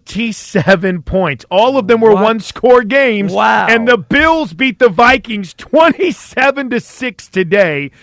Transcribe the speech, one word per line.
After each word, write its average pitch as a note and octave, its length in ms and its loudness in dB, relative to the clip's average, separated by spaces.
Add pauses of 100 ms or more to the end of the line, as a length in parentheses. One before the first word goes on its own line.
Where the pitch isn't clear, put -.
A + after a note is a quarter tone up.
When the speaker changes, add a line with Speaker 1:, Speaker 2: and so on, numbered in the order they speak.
(140)
Speaker 1:
twenty-seven F#3+ 880 -2
points. F3 480 -4
All A#3+ 260 2
of G#3 100 -2
them A3+ 140 2
were A3 120 4
Speaker 2:
What? G3 100 2
Speaker 1:
one-score A3+ 600 2
games. G#3+ 480 0
Speaker 2:
Wow. G#3+ 360 0
Speaker 1:
And A3+ 200 0
the B3 100 4
Bills D4 560 0
beat A3+ 260 -4
the B3 100 4
Vikings A#3 640 0
twenty-seven C#4 1200 -2
to A#3+ 80 -2
six - 480 -10
today. E3 640 -2 (120)